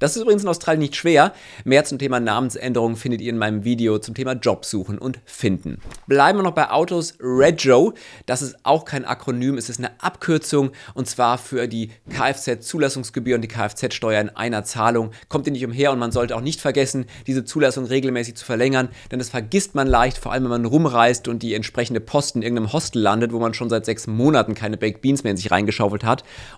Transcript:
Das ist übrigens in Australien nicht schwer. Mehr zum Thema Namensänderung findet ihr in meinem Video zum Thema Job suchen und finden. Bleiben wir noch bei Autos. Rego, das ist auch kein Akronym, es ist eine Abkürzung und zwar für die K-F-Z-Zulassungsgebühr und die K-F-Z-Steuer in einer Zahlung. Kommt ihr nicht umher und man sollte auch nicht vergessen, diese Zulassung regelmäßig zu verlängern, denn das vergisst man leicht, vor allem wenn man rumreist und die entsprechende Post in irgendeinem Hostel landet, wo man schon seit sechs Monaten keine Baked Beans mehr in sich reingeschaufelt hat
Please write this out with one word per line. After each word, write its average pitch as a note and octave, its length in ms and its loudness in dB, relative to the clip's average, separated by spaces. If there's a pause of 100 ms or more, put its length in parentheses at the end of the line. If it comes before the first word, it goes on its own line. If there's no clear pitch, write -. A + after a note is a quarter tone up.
Das D3+ 160 0
ist A3+ 60 -4
übrigens G#3 200 4
in G3+ 60 -2
Australien D#3+ 320 0
nicht C#3+ 160 -2
schwer. E3 380 6 (300)
Mehr C3+ 200 6
zum C#3 140 -6
Thema B2+ 200 0
Namensänderung A#2 800 -2
findet A#2 240 -4
ihr A2+ 100 -6
in A#2 80 -2
meinem G#2+ 260 0
Video A#2 340 2
zum A2 160 -10
Thema C3 180 -4
Job A2+ 320 -2
suchen G2+ 340 -6
und - 260 -8
finden. - 560 -4 (260)
Bleiben C#3+ 320 6
wir G3 40 0
noch F3+ 120 0
bei D#3 160 0
Autos. E3 500 0
Rego, C3+ 760 4 (320)
das B2+ 160 -2
ist - 220 -10
auch D#3 200 2
kein C#3 200 -8
Akronym, B2+ 520 -4
es A#2 120 -8
ist A#2 100 -10
eine A#2+ 240 -10
Abkürzung D3+ 680 0 (220)
und C3 140 -4
zwar B2 300 0
für B2 300 -4
die A2+ 240 -6 (180)
K-F-Z-Zulassungsgebühr C3 1300 -2
und A#2 60 0
die A2+ 60 -8
K-F-Z-Steuer A2 720 -2
in G#2 100 -2
einer A2 340 -4
Zahlung. A2+ 480 0 (160)
Kommt C#3+ 180 -4
ihr D3 60 -2
nicht B2+ 120 -6
umher C3+ 280 2
und B2+ 80 -2
man A#2 100 -2
sollte A#2+ 260 -2
auch A2+ 40 -6
nicht D3 200 -6
vergessen, C3+ 460 0 (220)
diese C3 160 -2
Zulassung C3+ 420 2
regelmäßig B2 500 -2
zu - 80 -16
verlängern, B2+ 460 0 (200)
denn B2+ 80 -6
das B2 120 -6
vergisst B2 440 -2
man C#3 120 2
leicht, B2+ 320 4
vor - 140 -8
allem C3 120 0
wenn B2 60 -2
man A#2+ 160 0
rumreist B2 640 4
und A#2 140 -4
die A#2 120 -4
entsprechende A2 460 -4
Post C#3+ 360 -2
in A2+ 60 -2
irgendeinem A2 300 -2
Hostel C#3+ 280 -2
landet, A2+ 320 2
wo A#2 60 -2
man A2+ 160 0
schon A#2+ 160 -6
seit A2+ 160 0
sechs A2 200 -4
Monaten A#2 480 2
keine G#2+ 220 -6
Baked G#2+ 240 -4
Beans C3+ 240 0
mehr G#2+ 80 0
in G2 40 -2
sich F2+ 140 -6
reingeschaufelt G2+ 540 0
hat A#2 200 0 (320)